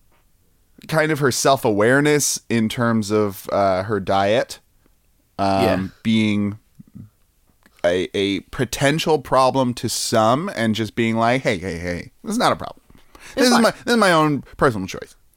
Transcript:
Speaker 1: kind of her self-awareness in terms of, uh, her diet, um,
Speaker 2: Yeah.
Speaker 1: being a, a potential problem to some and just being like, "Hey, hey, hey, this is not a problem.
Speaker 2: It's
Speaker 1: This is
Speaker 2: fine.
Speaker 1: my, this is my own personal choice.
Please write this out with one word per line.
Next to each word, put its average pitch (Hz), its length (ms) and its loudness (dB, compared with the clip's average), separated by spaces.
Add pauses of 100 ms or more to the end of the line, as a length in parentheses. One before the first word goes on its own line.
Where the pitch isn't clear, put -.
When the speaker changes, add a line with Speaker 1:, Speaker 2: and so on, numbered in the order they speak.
(880)
Speaker 1:
kind 156 220 0
of 147 100 0
her 143 120 2
self-awareness 135 1080 2 (100)
in 110 180 0
terms 113 420 -2
of, 104 400 -2
uh, 98 340 0
her 104 160 -2
diet, 98 580 0 (800)
um, 98 260 0
Speaker 2:
Yeah. 92 220 0 (160)
Speaker 1:
being 107 560 0 (1300)
a, 90 300 0
a 98 260 -2 (100)
potential 151 680 -2
problem 131 540 2
to - 140 -6
some 120 680 0
and 113 180 0
just 107 220 -4
being 113 200 0
like, 120 260 0
"Hey, 120 160 -2
hey, 87 200 -8
hey, 87 320 -8 (140)
this 208 80 -8
is 226 60 -4
not 175 140 2
a - 40 0
problem. - 240 -14 (340)
Speaker 2:
It's - 220 -20
Speaker 1:
This 262 100 2
is 247 60 4
Speaker 2:
fine. 233 100 4
Speaker 1:
my, 208 80 4
this - 240 -6
is - 20 2
my 196 160 4
own 151 300 2 (140)
personal 107 320 0
choice. - 260 -14 (220)